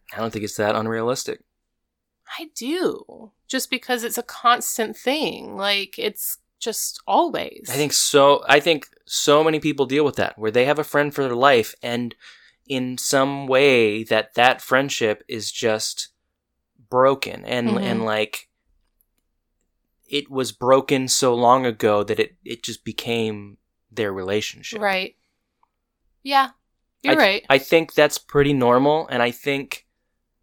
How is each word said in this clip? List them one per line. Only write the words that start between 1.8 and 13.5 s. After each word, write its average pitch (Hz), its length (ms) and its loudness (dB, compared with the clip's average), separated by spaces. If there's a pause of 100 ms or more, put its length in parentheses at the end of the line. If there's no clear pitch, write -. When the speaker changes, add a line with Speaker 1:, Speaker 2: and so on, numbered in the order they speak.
Speaker 2:
I 320 160 -16
do. 254 760 -6 (180)
Just - 200 -6
because 247 360 -4
it's 220 120 -8
a 240 60 -6
constant 233 720 -2
thing. 247 600 -4
Like, 202 420 -4
it's - 380 -6 (240)
just - 440 -8
always. 226 640 -2
Speaker 1:
I 123 40 -6
think 143 180 -2
so, 143 560 4
I 143 140 6
think 156 260 0 (180)
so 147 380 2
many 156 160 0
people 147 260 -2
deal 139 200 0
with 135 100 -4
that, - 240 -4
where 110 120 -2
they 120 120 4
have 143 160 0
a 147 60 -4
friend 147 280 -2
for 139 100 -2
their 123 120 -2
life, 123 480 4
and 120 320 -6 (520)
in 127 300 -6
some 139 500 -2
way 127 580 4